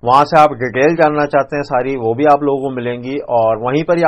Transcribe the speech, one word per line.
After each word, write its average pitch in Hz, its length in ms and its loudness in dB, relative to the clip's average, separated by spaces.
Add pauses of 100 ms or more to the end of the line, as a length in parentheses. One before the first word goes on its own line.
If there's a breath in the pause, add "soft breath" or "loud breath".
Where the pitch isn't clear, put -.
वहां 131 220 4
से 160 140 2
आप 147 240 4
detail 131 340 0
जानना 151 300 0
चाहते 143 280 -2
हैं 143 100 -4
सारी, 135 320 -4
वो 113 180 -2
भी 143 180 0
आप 143 100 0
लोगों 139 180 -2
को 135 140 -6
मिलेंगी, 123 400 -8 (220)
और 113 260 0
वहीं 139 200 -2
पर 170 140 0
ही 170 100 0